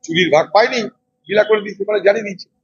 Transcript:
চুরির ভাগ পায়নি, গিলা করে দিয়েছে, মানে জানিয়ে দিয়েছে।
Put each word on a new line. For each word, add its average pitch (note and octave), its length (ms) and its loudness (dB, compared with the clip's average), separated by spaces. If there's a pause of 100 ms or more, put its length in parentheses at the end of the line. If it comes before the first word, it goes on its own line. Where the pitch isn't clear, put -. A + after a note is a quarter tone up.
চুরির E3 300 0
ভাগ D#3 200 2
পায়নি, A#3+ 280 2 (460)
গিলা G#3 160 0
করে G#3+ 180 0
দিয়েছে, G3 260 -10
মানে G#3 160 -2
জানিয়ে G#3+ 200 2
দিয়েছে। G3 260 -14 (140)